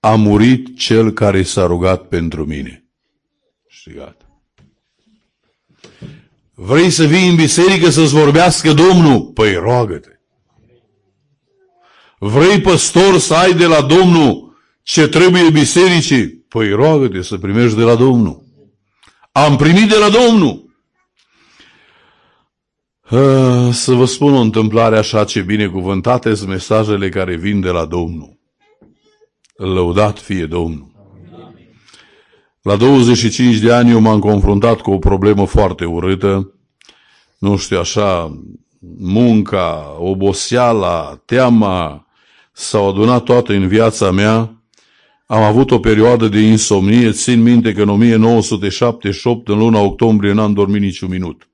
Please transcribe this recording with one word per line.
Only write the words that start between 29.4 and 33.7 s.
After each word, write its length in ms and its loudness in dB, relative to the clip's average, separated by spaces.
Lăudat 640 -2
fie 280 -8
Domnul. 440 -8
La 140 -2
douăzeci 400 4
și 120 -2
cinci 280 0
de 160 0